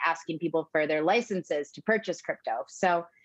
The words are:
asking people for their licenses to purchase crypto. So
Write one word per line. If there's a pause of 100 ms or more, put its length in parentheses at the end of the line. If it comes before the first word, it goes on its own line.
asking
people
for
their
licenses
to
purchase
crypto.
So (180)